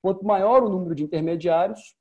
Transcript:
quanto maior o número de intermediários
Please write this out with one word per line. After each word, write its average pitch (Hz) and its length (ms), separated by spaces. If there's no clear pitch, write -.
quanto 190 240
maior 214 380
o 214 60
número 180 260
de 143 80
intermediários 165 960